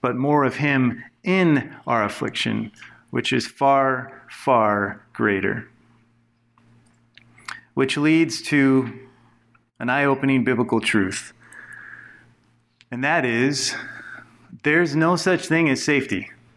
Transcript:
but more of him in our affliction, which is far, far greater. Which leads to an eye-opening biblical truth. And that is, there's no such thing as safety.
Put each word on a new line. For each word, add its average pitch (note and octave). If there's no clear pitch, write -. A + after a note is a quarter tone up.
but B2
more C#3+
of C3+
him C3+
in F3+
our A#2
affliction, A2
which A#2+
is B2+
far, C3+
far G#2
greater. G#2
Which C3+
leads D#3+
to C3+
an A#2+
eye-opening C3+
biblical A#2
truth. -
And B2+
that D#3
is, B2+
there's D3+
no D#3+
such F3
thing D#3+
as B2+
safety. B2+